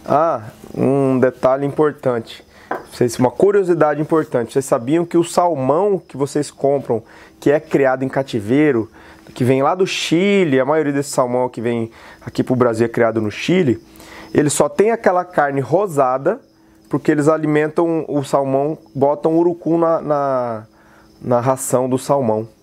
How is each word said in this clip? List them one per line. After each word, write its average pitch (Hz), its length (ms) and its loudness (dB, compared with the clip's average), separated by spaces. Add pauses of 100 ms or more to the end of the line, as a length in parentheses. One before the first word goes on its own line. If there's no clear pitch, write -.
Ah, 147 380 0 (320)
um 131 440 0
detalhe 131 460 0
importante, 135 800 -4 (480)
vocês, 123 260 -2
uma 127 140 2
curiosidade 170 680 2
importante, 151 520 -2
vocês 135 120 0
sabiam 147 400 0
que 170 120 -2
o 170 60 4
salmão 170 760 0
que - 180 -16
vocês 139 320 -4
compram, 135 540 -2 (360)
que - 120 2
é 151 80 2
criado 131 440 0
em 131 60 -4
cativeiro, 127 800 0 (440)
que - 100 -4
vem 131 180 4
lá 156 140 0
do 185 100 2
Chile, 175 760 0
a 131 60 2
maioria 147 280 0
desse 139 160 -4
salmão 127 400 0
que 123 120 -10
vem 117 300 -4 (340)
aqui 127 180 -4
pro 131 120 0
Brasil 117 300 4
é 113 40 -4
criado 113 320 0
no 107 100 -4
Chile, 156 500 0 (520)
ele 147 160 2
só 147 200 0
tem 208 220 2
aquela 196 320 0
carne 143 380 0
rosada 143 800 0 (500)
porque 151 220 0
eles 151 160 2
alimentam 156 800 0
o 143 160 -4
salmão, 139 540 -2 (180)
botam 147 420 0
urucum 170 400 0
na, 165 240 0
na, 131 640 -2 (580)
na 120 180 0
ração 131 500 0
do 127 80 0
salmão. 117 500 0 (160)